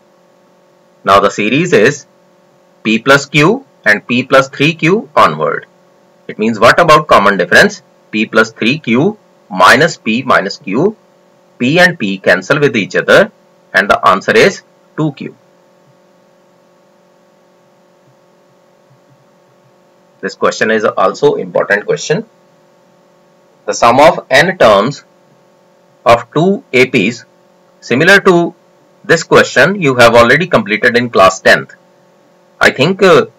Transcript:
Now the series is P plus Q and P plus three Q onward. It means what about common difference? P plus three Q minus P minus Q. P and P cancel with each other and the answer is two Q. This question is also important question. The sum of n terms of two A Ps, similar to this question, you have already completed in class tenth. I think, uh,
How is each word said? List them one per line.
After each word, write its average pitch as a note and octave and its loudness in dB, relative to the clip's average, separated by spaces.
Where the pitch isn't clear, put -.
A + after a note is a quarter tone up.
Now G2 4
the G2 0
series C3 -2
is B2 0
P A2 -2
plus C#3 0
Q E3+ 0
and - -2
P B2 -4
plus C3 0
three D3+ -4
Q F#3 -4
onward. D#2 -2
It - -14
means A2 -4
what A2+ 2
about D#3 2
common G2+ 2
difference? A#2 0
P A2 -4
plus - -2
three C3 -4
Q D3+ -2
minus A2 2
P A#2 -6
minus G2 -4
Q. D3+ -4
P C3+ -2
and F3+ 0
P G2 -6
cancel F#2+ -2
with C3+ 0
each F#2+ -6
other B2+ 2
and G2+ -2
the - 0
answer G2 0
is A2+ 0
two D3+ -4
Q. - -16
This - -10
question A2 -2
is A2 -2
also G#2+ 0
important G2 -4
question. E3+ -4
The G#2 -6
sum B2 2
of D#3+ 4
n E3 0
terms A2 2
of A#2 2
two F#3+ -2
A B2+ 2
Ps, A2 -4
similar F3 2
to F3 0
this E3 0
question, C#3+ 0
you C#3 -2
have A#2 2
already A#2+ 2
completed A2+ -2
in A#2+ -2
class G2 2
tenth. - 0
I - 2
think, F#3+ -2
uh, E3 4